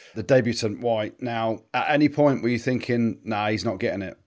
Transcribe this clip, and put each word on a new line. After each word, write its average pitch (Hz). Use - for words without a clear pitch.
the 110
debutant 117
White. 110
Now, 113
at 123
any 147
point 143
were 117
you 120
thinking, 120
"Nah, 107
he's 104
not 98
getting 101
it"? 92